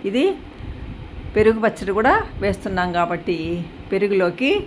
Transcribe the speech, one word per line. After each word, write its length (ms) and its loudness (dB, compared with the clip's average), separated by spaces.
ఇది 160 2
పెరుగు 280 6
పచ్చడి 380 0
కూడా 140 6
వేస్తున్నాం 460 0
కాబట్టి 400 0
పెరుగులోకి 600 2